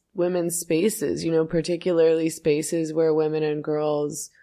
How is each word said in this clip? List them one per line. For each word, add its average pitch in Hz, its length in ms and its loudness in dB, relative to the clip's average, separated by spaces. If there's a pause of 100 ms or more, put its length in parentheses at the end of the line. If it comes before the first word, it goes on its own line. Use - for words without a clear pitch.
(140)
women's 175 440 -2
spaces, 170 640 0
you 165 80 -2
know, 160 140 2
particularly 165 840 2
spaces 156 640 -2
where 160 200 2
women 156 300 0
and 151 200 -2
girls, 151 680 -2 (140)